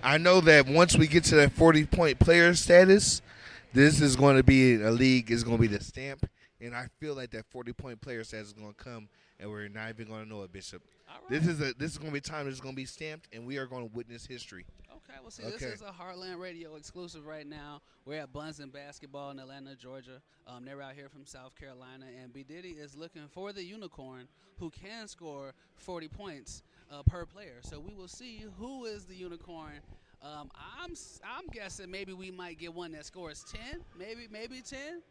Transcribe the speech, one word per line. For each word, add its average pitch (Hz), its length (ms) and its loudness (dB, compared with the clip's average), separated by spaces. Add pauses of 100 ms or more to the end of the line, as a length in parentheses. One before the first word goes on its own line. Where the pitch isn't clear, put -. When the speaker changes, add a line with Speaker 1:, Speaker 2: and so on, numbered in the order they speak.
Speaker 1:
I 139 160 2
know 180 220 6
that 151 260 8
once 160 300 4
we 160 100 6
get 156 180 2
to 160 120 2
that 143 160 6
forty 160 320 6
point 160 340 0
player 170 340 6
status, 185 680 6 (520)
this 147 280 6
is 139 140 4
gonna 135 280 6
be 131 380 8
a 110 100 0
league, 120 400 2
it's 117 120 -2
gonna 117 140 -2
be 117 80 4
the 101 180 -4
stamp, 135 460 -10 (300)
and 120 160 -16
I 123 140 -14 (100)
feel 151 160 -10
like 127 160 -14
that 110 140 -16
forty 123 280 -16
point 120 280 -18
player 120 220 -14
status 107 260 -16
is 104 40 -20
gonna 104 200 -20
come, 113 360 -20 (300)
and 101 100 -16
we're 104 180 -14
not 110 220 -16
even 110 200 -18
gonna 110 160 -18
know 107 180 -16
it, 90 100 -20
Bishop. 95 300 -20 (260)
Speaker 2:
All - 60 -20
right. - 140 -20
Speaker 1:
This 160 180 -4
is 160 120 -6
a, 135 140 -8
this 147 200 -10
is - 40 -18
gonna 151 140 -14
be 143 100 -10
time 151 240 -14
that's 135 140 -14
gonna 135 160 -16
be 131 100 -14
stamped, 156 480 -18
and 117 140 -18
we 139 100 -12
are 131 80 -10
gonna 123 200 -16
witness 117 420 -16
history. 104 380 -20 (460)
Speaker 2:
All - 60 -20
right, - 60 -20
well, 226 80 -20
see, - 120 -20
this - 120 -14
Speaker 1:
Okay. 131 180 -14
Speaker 2:
is 208 80 -20
a 202 100 -20
Heartland 180 480 -18
Radio 165 360 -18
exclusive 165 500 -20
right 151 200 -16
now. 147 360 -20 (240)
We're 151 160 -14
at 131 100 -18
Buns 151 300 -16
and 135 100 -20
Basketball 143 600 -20
in 139 80 -20
Atlanta, 135 360 -20
Georgia. 127 460 -20 (260)
Um, 123 160 -20
they're 139 180 -20
out 135 120 -20
here 139 160 -20
from 143 160 -20
South 131 300 -20
Carolina, 131 500 -20 (160)
and 127 100 -20
B 135 120 -20
Diddy 175 280 -20
is 147 240 -20
looking 156 320 -20
for 190 240 -18
the 196 100 -18
unicorn 147 680 -20 (280)
who 170 120 -14
can 208 400 -20
score 139 440 -18 (220)
forty 170 320 -16
points, 147 560 -20 (260)
uh, 143 140 -20
per 175 220 -4
player. 170 360 -20
So 147 180 -18
we 185 140 -20
will 185 140 -20
see 220 380 -20 (120)
who 247 280 -18
is 208 200 -16
the 185 100 -20
unicorn. 165 680 -20 (400)
Um, 147 280 -20 (320)
I'm 349 100 -18
s-, - 340 -20
I'm 285 220 -18
guessing 190 440 -18
maybe 190 220 -16
we 185 180 -18
might 180 260 -18
get 170 160 -18
one 170 200 -16
that 151 120 -20
scores 165 460 -20
ten, 262 300 -18 (180)
maybe, 226 320 -18
maybe 233 300 -18
ten. 294 500 -18